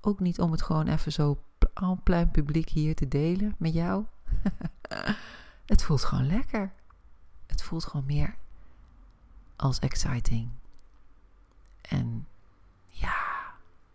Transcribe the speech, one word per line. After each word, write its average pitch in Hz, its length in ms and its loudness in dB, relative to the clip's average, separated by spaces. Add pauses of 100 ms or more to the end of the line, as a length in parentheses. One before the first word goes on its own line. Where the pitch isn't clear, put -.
Ook 208 200 0
niet 180 200 0
om 170 100 2
het 160 120 0
gewoon 156 260 0
even 156 240 0
zo 147 320 0 (140)
pl-, - 260 4
en 185 180 -2
plein 170 280 4
publiek 156 380 2
hier 156 260 0
te 143 140 -2
delen 175 500 0
met 160 140 -2
jou. 175 320 -2 (800)
<laughs> - 800 -8
Het - 160 8
voelt 147 220 2
gewoon - 220 4
lekker. 190 460 0 (760)
Het - 160 0
voelt 165 220 -6
gewoon 139 220 -6
meer 147 300 2 (1200)
als 135 220 0
exciting. 120 720 0 (1300)
En 117 460 -6 (600)
ja, - 680 -4 (400)